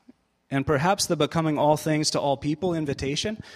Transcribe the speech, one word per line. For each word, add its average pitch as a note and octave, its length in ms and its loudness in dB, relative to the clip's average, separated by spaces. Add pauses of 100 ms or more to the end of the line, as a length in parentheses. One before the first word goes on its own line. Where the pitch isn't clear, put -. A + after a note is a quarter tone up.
(500)
And C3+ 160 -2
perhaps D#3+ 400 2
the E3+ 100 0
becoming D#3 420 0
all D3 180 4
things D3+ 340 0
to D3+ 100 -2
all C#3 160 0
people D#3+ 360 -2
invitation, D3+ 680 -4 (140)